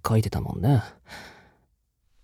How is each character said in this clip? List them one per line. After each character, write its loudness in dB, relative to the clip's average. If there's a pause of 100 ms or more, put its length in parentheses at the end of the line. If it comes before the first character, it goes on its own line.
書 2
い 4
て -4
た -4
も -6
ん -8
ね。 4 (1400)